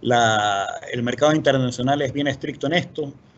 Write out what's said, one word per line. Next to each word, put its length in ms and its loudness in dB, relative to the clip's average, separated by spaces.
la, 640 2
el 120 -4
mercado 300 2
internacional 680 0
es 100 -2
bien 160 -4
estricto 400 -6
en 60 0
esto. 400 -4